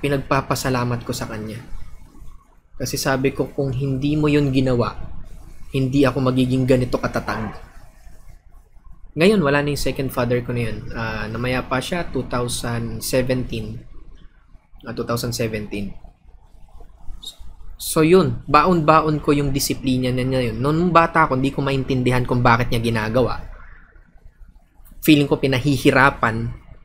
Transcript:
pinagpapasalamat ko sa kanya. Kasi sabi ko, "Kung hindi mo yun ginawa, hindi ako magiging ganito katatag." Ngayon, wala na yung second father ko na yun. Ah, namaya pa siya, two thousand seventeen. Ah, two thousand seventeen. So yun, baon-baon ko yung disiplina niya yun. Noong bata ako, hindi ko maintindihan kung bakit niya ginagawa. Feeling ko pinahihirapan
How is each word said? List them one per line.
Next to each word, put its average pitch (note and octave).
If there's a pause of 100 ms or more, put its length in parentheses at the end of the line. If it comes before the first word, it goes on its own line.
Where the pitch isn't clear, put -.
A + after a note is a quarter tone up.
pinagpapasalamat C3
ko A#2+
sa A2+
kanya. A2 (1200)
Kasi B2
sabi C3+
ko, C3
"Kung C#3
hindi C#3
mo D3+
yun D3
ginawa, B2+ (800)
hindi C3+
ako B2+
magiging B2+
ganito B2
katatag." A2 (1600)
Ngayon, G3
wala C#3+
na C#3+
yung -
second C3
father B2
ko A#2+
na A#2
yun. G#2 (180)
Ah, A2
namaya B2
pa B2+
siya, F3
two B2+
thousand A#2+
seventeen. B2 (1040)
Ah, A#2
two A#2
thousand A#2+
seventeen. G#2 (1900)
So -
yun, D#3
baon-baon D#3
ko D#3
yung C#3+
disiplina B2+
niya B2+
yun. A2
Noong D#3+
bata E3
ako, C3
hindi C3+
ko C#3+
maintindihan B2+
kung B2
bakit A#2+
niya A2+
ginagawa. A2+ (1600)
Feeling D3
ko D3+
pinahihirapan C3 (340)